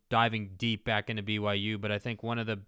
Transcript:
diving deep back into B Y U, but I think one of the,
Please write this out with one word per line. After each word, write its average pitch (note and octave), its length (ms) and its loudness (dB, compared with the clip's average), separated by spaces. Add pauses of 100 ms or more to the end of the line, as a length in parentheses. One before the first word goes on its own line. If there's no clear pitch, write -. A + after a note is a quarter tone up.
diving A2+ 480 2
deep A2+ 260 0
back G#2+ 260 0
into A2 140 -4
B G#2+ 160 0
Y G#2 140 2
U, G#2 240 0
but G#2 140 -2
I G#2 60 0
think A#2 260 -6
one A#2 160 -2
of A2+ 80 -2
the, G#2+ 200 -2